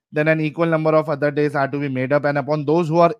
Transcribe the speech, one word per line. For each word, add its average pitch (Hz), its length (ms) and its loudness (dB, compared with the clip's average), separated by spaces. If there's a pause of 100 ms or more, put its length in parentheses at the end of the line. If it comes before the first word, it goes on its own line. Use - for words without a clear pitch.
(120)
then 151 160 -2
an 160 120 2
equal 156 260 -2
number 156 280 2
of 156 160 2
other 147 200 -2
days 143 240 0
are 139 140 0
to 143 100 -6
be 143 120 -4
made 127 200 -4
up, 143 140 2
and 143 140 0
upon 143 260 -2
those 156 240 0
who 165 100 0
are 170 220 6